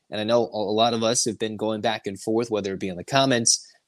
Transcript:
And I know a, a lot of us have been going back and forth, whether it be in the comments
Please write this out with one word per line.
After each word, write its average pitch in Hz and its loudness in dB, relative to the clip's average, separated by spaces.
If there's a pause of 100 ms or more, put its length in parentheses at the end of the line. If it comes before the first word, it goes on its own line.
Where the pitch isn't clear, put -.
And 107 -6
I 107 -2
know 117 4
a, - -8
a 104 -2
lot 117 4
of 113 0
us 113 2
have 110 -4
been 110 -4
going 107 -2
back 110 -2
and 98 -8
forth, 113 0
whether 101 -2
it 92 -6
be 98 -4
in 90 -8
the 90 -10
comments 131 2 (200)